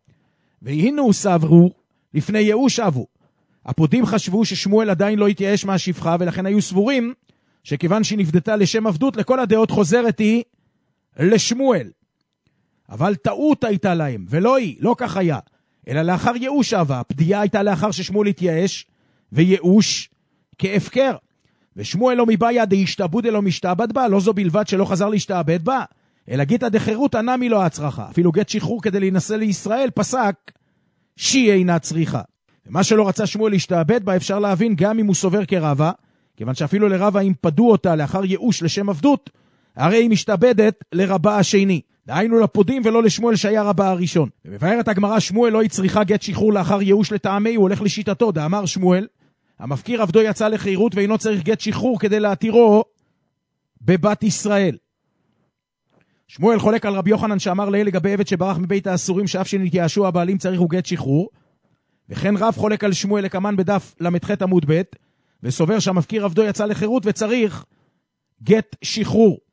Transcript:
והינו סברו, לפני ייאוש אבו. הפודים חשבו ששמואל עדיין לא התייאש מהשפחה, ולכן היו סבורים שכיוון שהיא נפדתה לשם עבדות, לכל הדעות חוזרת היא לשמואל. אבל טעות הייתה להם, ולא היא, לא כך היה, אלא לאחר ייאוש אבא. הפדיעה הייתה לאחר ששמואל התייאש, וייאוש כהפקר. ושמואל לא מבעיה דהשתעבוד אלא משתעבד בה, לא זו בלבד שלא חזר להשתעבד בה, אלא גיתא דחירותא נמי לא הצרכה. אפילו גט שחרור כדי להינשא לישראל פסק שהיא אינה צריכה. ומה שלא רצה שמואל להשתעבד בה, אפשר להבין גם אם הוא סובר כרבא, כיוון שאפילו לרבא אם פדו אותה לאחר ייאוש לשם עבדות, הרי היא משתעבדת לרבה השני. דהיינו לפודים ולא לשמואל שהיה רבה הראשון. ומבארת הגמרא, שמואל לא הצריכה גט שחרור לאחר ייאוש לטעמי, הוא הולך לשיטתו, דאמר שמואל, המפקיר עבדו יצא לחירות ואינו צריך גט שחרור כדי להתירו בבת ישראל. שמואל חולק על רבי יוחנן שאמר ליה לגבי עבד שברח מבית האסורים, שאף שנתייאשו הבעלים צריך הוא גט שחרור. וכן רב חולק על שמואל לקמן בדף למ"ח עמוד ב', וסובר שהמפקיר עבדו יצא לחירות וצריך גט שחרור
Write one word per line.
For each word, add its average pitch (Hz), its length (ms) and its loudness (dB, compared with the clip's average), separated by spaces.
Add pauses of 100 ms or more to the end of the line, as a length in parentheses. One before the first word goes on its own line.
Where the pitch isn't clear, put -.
(600)
והינו 214 520 0
סברו, 170 580 4 (420)
לפני 196 260 -2
ייאוש 214 400 2
אבו. 147 280 -2 (580)
הפודים 160 400 0
חשבו 208 400 -2
ששמואל 208 440 0
עדיין 202 300 0
לא 208 80 2
התייאש 196 380 -2
מהשפחה, 175 540 -2
ולכן 180 260 -4
היו 208 160 2
סבורים 233 520 0 (500)
שכיוון 175 400 0
שהיא 208 160 -2
נפדתה 180 360 0
לשם 220 320 0
עבדות, 208 300 0
לכל 254 220 0
הדעות 220 320 2
חוזרת 220 480 0
היא 220 240 2 (760)
לשמואל. 214 680 2 (1000)
אבל 170 260 -2
טעות 247 480 0
הייתה 202 300 0
להם, 135 360 -4
ולא 196 260 2
היא, 202 240 -2
לא 226 180 2
כך 196 200 -6
היה, 165 220 0 (480)
אלא 143 140 -2
לאחר 180 340 0
ייאוש 262 380 -2
אבא. 143 260 0
הפדיעה 165 420 0
הייתה 202 220 0
לאחר 202 280 0
ששמואל 190 360 -2
התייאש, 175 580 -2 (460)
וייאוש 180 760 2 (480)
כהפקר. 208 580 -2 (600)
ושמואל 226 420 0
לא 240 80 4
מבעיה 226 400 2
דהשתעבוד 190 600 -2
אלא 214 160 0
משתעבד 196 520 -2
בה, 254 140 0
לא 202 120 2
זו 202 140 2
בלבד 190 340 0
שלא 190 180 0
חזר 196 240 -2
להשתעבד 175 560 -2
בה, 247 180 -2 (460)
אלא 135 140 -2
גיתא 226 260 -2
דחירותא 220 480 0
נמי 247 320 -2
לא 202 160 2
הצרכה. 143 440 -6
אפילו 175 220 2
גט 196 180 0
שחרור 202 320 -4
כדי 202 180 -2
להינשא 190 340 -2
לישראל 220 600 -2
פסק 214 420 -2 (800)
שהיא 247 360 2
אינה 180 280 2
צריכה. 156 420 -4 (440)
ומה 185 180 -2
שלא 214 240 4
רצה 214 180 -2
שמואל 214 260 -2
להשתעבד 185 540 0
בה, 190 100 0
אפשר 190 240 -2
להבין 202 360 0
גם 208 240 0
אם 214 60 0
הוא 196 100 2
סובר 190 300 0
כרבא, 156 460 0 (460)
כיוון 123 180 -6
שאפילו 202 340 0
לרבא 196 320 0
אם 196 200 0
פדו 185 300 4
אותה 180 240 2
לאחר 156 300 -4
ייאוש 196 380 -2
לשם 202 260 -2
עבדות, 202 400 0 (460)
הרי 175 220 2
היא 233 120 4
משתעבדת 214 840 2
לרבה 190 460 0
השני. 196 440 2 (260)
דהיינו 226 320 0
לפודים 220 460 2
ולא 226 180 4
לשמואל 226 320 2
שהיה 208 280 0
רבה 196 260 0
הראשון. 175 400 0 (160)
ומבארת 165 420 -2
הגמרא, 202 320 0
שמואל 220 340 -2
לא 220 80 2
הצריכה 208 420 0
גט 202 180 0
שחרור 202 320 0
לאחר 196 280 0
ייאוש 202 300 2
לטעמי, 208 440 -2
הוא 220 60 2
הולך 190 200 2
לשיטתו, 208 500 -2
דאמר 170 340 -2
שמואל, 185 420 0 (520)
המפקיר 143 420 -6
עבדו 202 200 2
יצא 214 260 0
לחירות 202 480 0
ואינו 202 220 0
צריך 208 260 -2
גט 214 160 0
שחרור 214 400 -2
כדי 214 200 0
להתירו 214 640 4 (960)
בבת 185 420 2
ישראל. 196 540 0 (1500)
שמואל 208 320 2
חולק 214 260 0
על 202 80 -2
רבי 190 160 -2
יוחנן 208 300 0
שאמר 196 300 -2
ליה 202 140 0
לגבי 190 300 -2
עבד 190 140 -2
שברח 185 300 -2
מבית 196 300 -4
האסורים, 185 400 -2
שאף 185 200 -4
שנתייאשו 185 600 0
הבעלים 180 300 -2
צריך 185 220 -4
הוא 175 100 2
גט 180 160 -2
שחרור. 147 440 -2 (800)
וכן 190 280 -2
רב 220 200 0
חולק 214 260 -2
על 202 100 0
שמואל 202 300 -2
לקמן 196 320 -4
בדף 190 440 -4
למ"ח 175 320 -4 (100)
עמוד 180 260 2
ב', 160 140 0 (640)
וסובר 160 360 0
שהמפקיר 196 460 -2
עבדו 196 180 0
יצא 208 220 -2
לחירות 214 400 -2
וצריך 214 600 -2 (800)
גט 214 380 2
שחרור 214 580 2 (140)